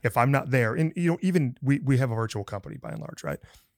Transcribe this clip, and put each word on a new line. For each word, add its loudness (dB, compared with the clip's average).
if -2
I'm 4
not 0
there, 2
and, 0
you 2
know, 0
even 2
we, 2
we 4
have 0
a -4
virtual -4
company -10
by -12
and -8
large, -12
right? -6